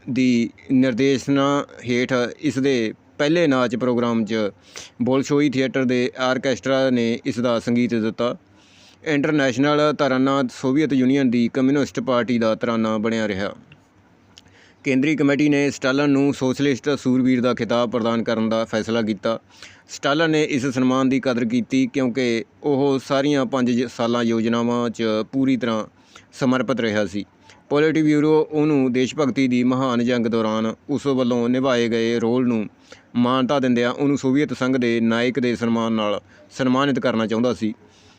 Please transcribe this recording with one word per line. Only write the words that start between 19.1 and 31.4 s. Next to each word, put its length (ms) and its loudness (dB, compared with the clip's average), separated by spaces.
ਸਟਾਲਨ 400 0
ਨੇ 140 2
ਇਸ 220 -2
ਸਨਮਾਨ 440 2
ਦੀ 100 2
ਕਦਰ 260 -2
ਕੀਤੀ 480 0
ਕਿਉਂਕਿ 520 -2
ਉਹ 440 0
ਸਾਰੀਆਂ 380 0
ਪੰਜ 260 0
ਜ-, 260 -2
ਸਾਲਾਂ 260 0
ਯੋਜਨਾਵਾਂ 680 0
'ਚ 140 -6
ਪੂਰੀ 260 0
ਤਰ੍ਹਾਂ 280 -2
ਸਮਰਪਿਤ 460 0
ਰਿਹਾ 260 0
ਸੀ। 200 -8
ਪੋਲਿਟ 240 2
ਬਿਊਰੋ 580 2
ਉਹਨੂੰ 420 2
ਦੇਸ਼ 220 -2
ਭਗਤੀ 320 0
ਦੀ 160 2
ਮਹਾਨ 420 0
ਜੰਗ 200 0
ਦੌਰਾਨ 480 0
ਉਸ 180 -4
ਵੱਲੋਂ 420 0